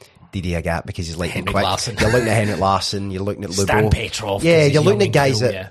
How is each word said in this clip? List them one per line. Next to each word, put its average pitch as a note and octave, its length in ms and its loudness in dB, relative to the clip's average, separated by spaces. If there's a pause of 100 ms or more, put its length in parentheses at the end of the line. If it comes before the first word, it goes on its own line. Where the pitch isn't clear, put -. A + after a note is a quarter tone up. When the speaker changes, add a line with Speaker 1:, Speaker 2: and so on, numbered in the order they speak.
(320)
Speaker 1:
Didi F2 200 -4
Agat E2 340 -4
because F#2 200 -8
he's E2 120 -10
lightning F2 280 -6
Speaker 2:
Henrik - 80 -4
Speaker 1:
quick. G2+ 100 0
Speaker 2:
Larsson. G2 360 -4
Speaker 1:
You're G#2+ 100 2
looking A#2 180 2
at G#2+ 80 2
Henrik G#2 240 0
Larsson. G2 500 0
You're F#2 120 -6
looking G2+ 220 -6
at E2+ 80 -8
Speaker 2:
Stan G2 320 2
Speaker 1:
Lubo. G#2 80 4
Speaker 2:
Petrov, G2+ 500 -2
Speaker 1:
Yeah, E3 140 4
Speaker 2:
'cause D3+ 100 6
he's C#3 80 4
Speaker 1:
you're D3+ 80 6
looking G3+ 200 4
Speaker 2:
young F#3+ 80 2
Speaker 1:
at - 40 -4
guys C3+ 280 2
Speaker 2:
and A#2+ 80 2
cool, F#2+ 100 -8
Speaker 1:
that F#2 100 -10